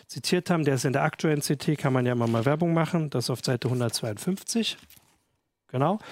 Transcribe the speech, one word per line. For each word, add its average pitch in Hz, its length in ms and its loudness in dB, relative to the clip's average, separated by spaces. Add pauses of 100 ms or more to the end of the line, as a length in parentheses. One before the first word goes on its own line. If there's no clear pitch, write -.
zitiert - 420 -2
haben, 160 160 2
der 139 80 4
ist 123 100 0
in 131 80 2
der 139 120 2
aktuellen 156 360 0
C 151 160 0
T, 151 200 -2
kann 131 180 0
man 127 100 2
ja 123 80 2
immer 120 140 2
mal 113 180 2
Werbung 160 300 2
machen, 160 340 2
das 131 160 -2
ist - 60 -4
auf 127 120 -4
Seite 123 280 -2
hundertzweiundfünfzig. 123 1080 -2 (920)
Genau. 151 280 0 (140)